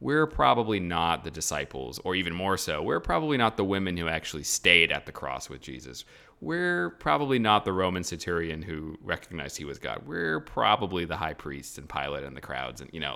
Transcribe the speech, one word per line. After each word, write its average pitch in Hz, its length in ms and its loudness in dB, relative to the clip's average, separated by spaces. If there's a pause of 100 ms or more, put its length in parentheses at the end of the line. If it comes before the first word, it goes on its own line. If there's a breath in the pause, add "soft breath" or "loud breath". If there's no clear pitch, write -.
we're 151 260 2
probably 120 540 4
not 85 420 2
the 82 80 -6
disciples, 69 680 -4
or 92 160 -2
even 85 180 0
more 95 220 2
so, 78 260 -2
we're 139 180 2
probably 160 360 2
not 113 200 4
the 101 80 2
women 95 320 0
who 85 120 -2
actually 78 340 -4
stayed 85 480 6
at 73 160 -2
the 71 60 -12
cross 65 360 -6
with 67 120 -12
Jesus. 64 440 -12 (360 loud breath)
We're 175 500 -2
probably 143 480 2
not 107 260 6
the 98 80 0
Roman 92 300 2
centurion 82 600 -2
who 78 380 -8
recognized 80 560 -6
he 78 80 -8
was 71 140 -8
God. 53 260 -6
We're 80 360 -2
probably 104 640 2
the 82 120 -4
high 78 180 -4
priests 69 440 -10
and 71 100 -14
Pilate 69 360 -4
and 67 120 -12
the 67 40 -12
crowds, 65 400 -8
and, 67 120 -14
you 82 60 -10
know, 71 180 -4